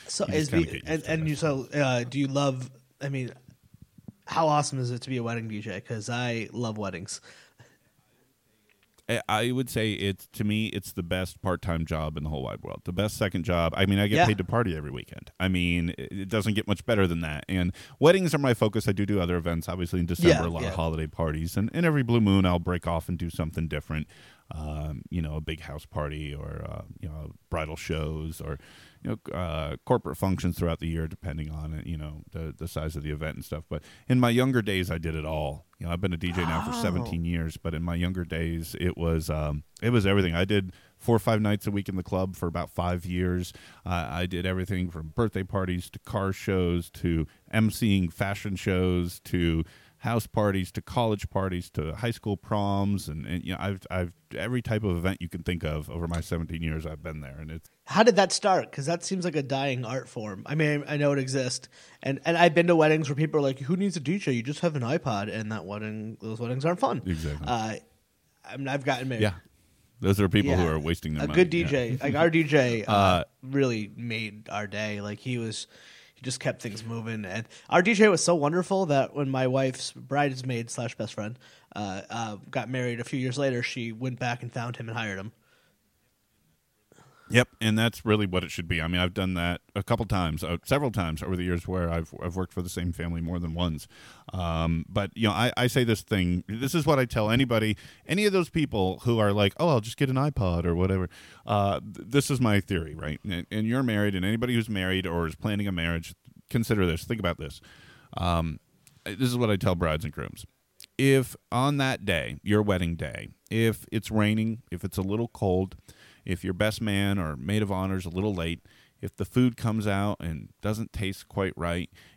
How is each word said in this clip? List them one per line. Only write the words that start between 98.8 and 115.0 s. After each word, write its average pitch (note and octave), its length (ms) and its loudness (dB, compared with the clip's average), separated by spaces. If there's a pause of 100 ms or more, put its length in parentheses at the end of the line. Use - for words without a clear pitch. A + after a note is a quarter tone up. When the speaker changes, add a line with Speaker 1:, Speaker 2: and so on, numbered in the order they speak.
Speaker 2:
who A#2+ 140 4
are G#2 140 4
like, G2+ 260 4
"Oh, E3+ 100 2
I'll C3 120 4
just A2+ 160 -8
get C3+ 140 0
an C3 60 0
iPod F#2+ 500 2
or E2+ 80 4
whatever." F#2 340 2 (380)
Uh, G2 340 2
th-, G2 260 -12
this C3+ 240 2
is C3 80 0
my G#2+ 220 4
theory, D#2+ 340 -4
right? D2+ 300 -6
And, F2+ 260 -6
and G#2+ 160 -2
you're B2+ 180 0
married, G#2 300 2
and F#2 120 0
anybody A#2 280 0
who's A2+ 140 2
married F#2 380 0
or E2+ 200 0
is D#2 80 -4
planning G#2 320 -2
a G2 60 0
marriage, E2 420 -2 (360)
consider A2 340 2
this, D#2+ 200 0
think A2+ 160 -4
about E2+ 180 -2
this. D2 240 -12 (520)
Um, E2 460 0 (440)
this A#2 260 -2
is B2 80 -2
what A#2+ 100 2
I G#2 80 4
tell F#2 180 2
brides E2 300 0
and - 80 -6
grooms. - 320 -10 (540)
If C3+ 360 4 (160)
on C#3 280 2
that C3 260 -2
day, D2+ 380 0
your G#2 180 4
wedding F2+ 360 2
day, D2 340 -8 (200)
if A2 400 0
it's G#2+ 200 -4
raining, A2 600 2
if F2+ 140 -6
it's G2 140 -4
a F#2+ 40 0